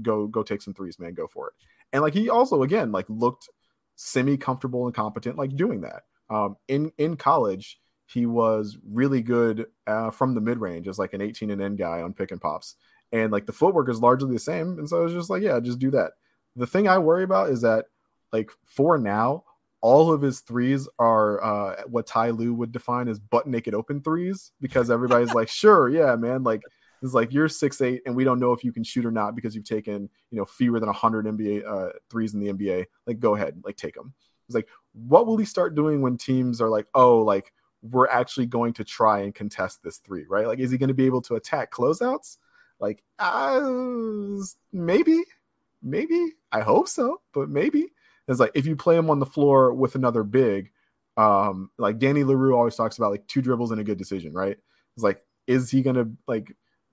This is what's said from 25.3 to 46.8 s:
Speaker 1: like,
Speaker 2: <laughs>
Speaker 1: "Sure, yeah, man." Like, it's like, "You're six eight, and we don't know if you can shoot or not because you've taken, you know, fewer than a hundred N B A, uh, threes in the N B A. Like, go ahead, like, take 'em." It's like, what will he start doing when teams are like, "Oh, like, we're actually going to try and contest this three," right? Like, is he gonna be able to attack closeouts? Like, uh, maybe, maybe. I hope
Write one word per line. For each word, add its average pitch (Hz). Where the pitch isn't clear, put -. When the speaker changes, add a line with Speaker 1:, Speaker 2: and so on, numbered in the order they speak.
Speaker 1:
like, 113
Speaker 2:
<laughs> -
Speaker 1:
"Sure, 190
yeah, 143
man." 123
Like, 113
it's 127
like, 120
"You're 151
six 151
eight, 127
and 123
we 127
don't 127
know 123
if 120
you 120
can 117
shoot 117
or 113
not 110
because 113
you've 107
taken, 101
you 117
know, 98
fewer 117
than 110
a 101
hundred 110
N 107
B 104
A, 101
uh, 95
threes 110
in 104
the 101
N 98
B 98
A. 90
Like, 117
go 107
ahead, 85
like, 101
take -
'em." -
It's 120
like, 110
what 123
will 220
he 214
start 170
doing 147
when 127
teams 127
are 113
like, 107
"Oh, 123
like, 104
we're 123
actually 127
going 120
to 113
try 107
and 101
contest -
this 85
three," 90
right? 104
Like, 117
is 127
he 127
gonna 135
be 131
able 127
to 120
attack 123
closeouts? 196
Like, 208
uh, 269
maybe, 247
maybe. 320
I 110
hope 110